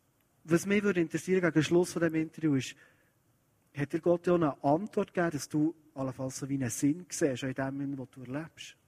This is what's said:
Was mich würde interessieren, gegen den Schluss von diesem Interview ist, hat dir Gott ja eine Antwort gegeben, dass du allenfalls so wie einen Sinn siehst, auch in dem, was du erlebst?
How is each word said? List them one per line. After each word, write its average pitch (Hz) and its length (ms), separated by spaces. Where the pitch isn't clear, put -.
Was 170 240
mich 202 160
würde 190 180
interessieren, 170 400
gegen 170 100
den 156 120
Schluss 175 300
von 170 100
diesem 160 100
Interview 160 400
ist, 131 220
hat 143 160
dir 165 100
Gott 175 260
ja 175 80
eine 156 280
Antwort 190 520
gegeben, 170 160
dass 143 180
du 156 240
allenfalls 131 420
so 139 100
wie 135 60
einen 135 160
Sinn 151 400
siehst, 135 340
auch 135 40
in 131 80
dem, 139 420
was 123 140
du 135 100
erlebst? 139 540